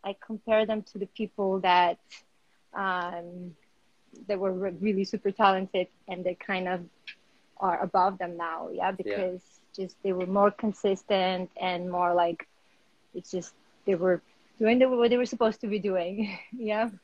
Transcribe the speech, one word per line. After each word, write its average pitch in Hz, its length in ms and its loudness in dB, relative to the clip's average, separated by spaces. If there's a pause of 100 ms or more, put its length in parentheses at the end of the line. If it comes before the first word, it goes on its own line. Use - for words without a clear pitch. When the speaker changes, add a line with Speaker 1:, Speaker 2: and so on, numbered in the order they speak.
Speaker 1:
I 196 120 -6 (100)
compare 220 400 0
them 214 260 -4
to - 60 -12
the 190 80 -4
people 190 560 -4
that, 180 360 4 (760)
um, 175 800 -6 (720)
that 202 120 -2
were 190 120 0
re-, 185 280 -4
really 196 260 2
super 202 260 -2
talented, 190 560 2 (200)
and 180 160 -10
they 175 120 -2
kind 185 320 -4
of 180 140 -4 (760)
are 180 220 0
above 190 360 2
them 175 200 -8
now, 165 340 -6
yeah, 180 160 -2
Speaker 2:
Yeah. 196 40 0
Speaker 1:
because 185 500 -4 (340)
just 185 280 -8
they 196 100 0
were 180 120 -2
more 202 260 4
consistent 190 1000 0 (100)
and 180 300 -4
more, 175 240 2
like, 175 340 2 (680)
it's - 180 -12
just 180 220 -8 (320)
they 196 100 4
were 175 260 2 (380)
doing 233 200 4
the, 254 100 8
what 233 200 4
they 247 80 4
were 247 80 2
supposed 220 360 0
to 233 60 -6
be 202 120 -2
doing, 190 680 -2
<laughs> 247 120 -16
yeah. 220 320 -2 (140)